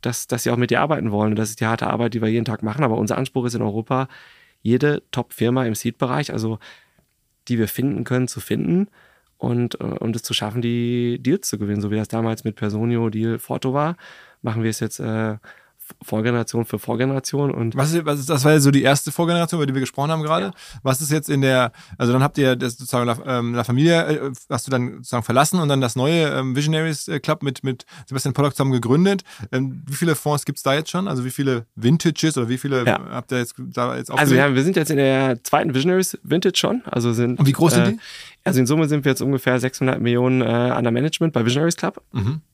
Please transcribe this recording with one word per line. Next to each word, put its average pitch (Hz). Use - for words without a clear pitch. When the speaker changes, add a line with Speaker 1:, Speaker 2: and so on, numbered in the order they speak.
Speaker 1:
dass, -
dass 120
sie 120
auch 120
mit 123
dir 120
arbeiten 143
wollen. 107
Und 107
das 107
ist -
die 113
harte 113
Arbeit, 117
die 113
wir 110
jeden 113
Tag 110
machen. 110
Aber 110
unser 107
Anspruch 131
ist 120
in 110
Europa, 113
jede 139
Top-Firma 120
im 110
Seed-Bereich, 131
also 110
die 120
wir 110
finden 127
können, 127
zu -
finden -
und, 120
äh, -
und 110
es 113
zu -
schaffen, 107
die 120
Deals 135
zu 110
gewinnen. 104
So 104
wie 107
das 110
damals 113
mit 107
Personio, 113
Deal, 110
Forto 131
war, 151
machen 113
wir 110
es 110
jetzt, 110
äh, 110
Vorgeneration 113
für 110
Vorgeneration. 135
Und 113
Speaker 2:
Was 151
ist, 170
was 147
ist, 135
das 139
war 147
ja 156
so 139
die 139
erste 143
Vorgeneration, 170
über 147
die 131
wir 135
gesprochen 139
haben 160
gerade. 165
Speaker 1:
Ja. 185
Speaker 2:
Was 131
ist 147
jetzt 156
in 143
der, 131
also 123
dann 131
habt 143
ihr 131
das 120
sozusagen 123
La, 117
ähm, 120
La 120
Familia, 160
äh, 143
hast 139
du -
dann 123
sozusagen 123
verlassen 139
und 156
dann 135
das 123
neue, 151
ähm, 135
Visionaries, 156
äh, 151
Club 151
mit, 135
mit 131
Sebastian 135
Pollock 143
zusammen 139
gegründet. 147
Ähm, 131
wie 135
viele 165
Fonds 147
gibt's -
da 139
jetzt 151
schon? 185
Also 127
wie 127
viele 127
Vintages 156
oder 117
wie 127
viele 131
Speaker 1:
Ja. 117
Speaker 2:
habt 123
ihr 127
jetzt 120
da 123
jetzt 123
Speaker 1:
Also -
Speaker 2:
aufgelegt? 135
Speaker 1:
wir 135
haben, 139
wir 131
sind 185
jetzt 160
in 143
der 135
zweiten 147
Visionaries 180
Vintage 175
schon. -
Also 117
sind, 120
Speaker 2:
Und 143
wie 139
groß 160
Speaker 1:
äh, 170
Speaker 2:
sind 208
die? 220
Speaker 1:
also 131
in 123
Summe 156
sind 143
wir 147
jetzt 127
ungefähr 127
sechshundert 127
Millionen, 123
äh, 120
under 117
Management 151
bei 120
Visionaries 147
Club. -
Speaker 2:
Mhm. 127